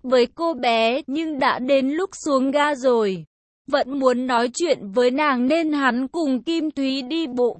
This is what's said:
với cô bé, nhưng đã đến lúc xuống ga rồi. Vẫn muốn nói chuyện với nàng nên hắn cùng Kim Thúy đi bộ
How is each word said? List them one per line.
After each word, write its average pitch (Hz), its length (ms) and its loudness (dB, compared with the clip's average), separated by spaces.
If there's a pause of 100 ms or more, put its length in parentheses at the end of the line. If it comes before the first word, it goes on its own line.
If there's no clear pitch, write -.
với 247 320 4
cô 330 200 -2
bé, 233 520 2
nhưng 311 320 -4
đã 262 200 0
đến 262 320 2
lúc 359 200 -2 (140)
xuống 269 260 0
ga 294 240 0
rồi. 226 500 0 (460)
Vẫn 277 280 0
muốn 254 280 2
nói 247 280 0
chuyện 320 240 0 (160)
với 247 160 4
nàng 247 360 0
nên 311 260 2
hắn 262 360 0
cùng 277 340 -2
Kim 330 280 -2
Thúy 269 320 -4
đi 311 240 -4
bộ 247 340 -2